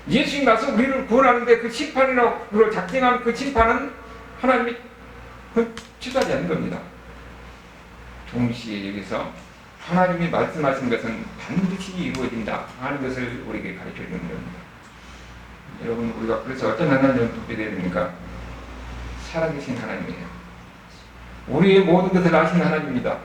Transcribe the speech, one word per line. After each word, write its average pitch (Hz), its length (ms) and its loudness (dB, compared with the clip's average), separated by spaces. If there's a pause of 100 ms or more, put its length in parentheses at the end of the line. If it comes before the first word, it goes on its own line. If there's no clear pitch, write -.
예수님 277 360 2
나서 233 280 4
우리를 254 340 2
구원하는데 240 520 6
그 233 120 -4
심판이라고 240 1000 4
작정한 247 540 2
그 233 100 0
심판은 254 560 2 (500)
하나님이 240 360 2 (800)
그 226 200 2 (240)
취소하지 - 360 0
않는 - 140 -2
겁니다. - 300 -2 (1500)
동시에 113 580 -2
여기서 101 440 -6 (520)
하나님이 175 460 2
말씀하신 131 600 0
것은 113 340 -4 (160)
반드시 185 560 -2
이루어진다 127 680 -4 (160)
하는 135 220 -4
것을 123 440 -6
우리에게 92 300 -8
가르쳐 90 200 -12
주는 87 220 -10
겁니다. - 420 -10 (1200)
여러분, 117 340 -2
우리가 110 240 -2
그래서 131 280 -4
어떤 165 200 0
하나님을 131 380 4
붙게 - 280 -6
되야 107 140 -4
됩니까? 90 400 -2 (1200)
살아계신 131 460 -2
하나님이에요. 107 500 -8 (1200)
우리의 190 320 8
모든 180 380 6
것을 170 160 6
아시는 165 320 4
하나님입니다. 135 580 0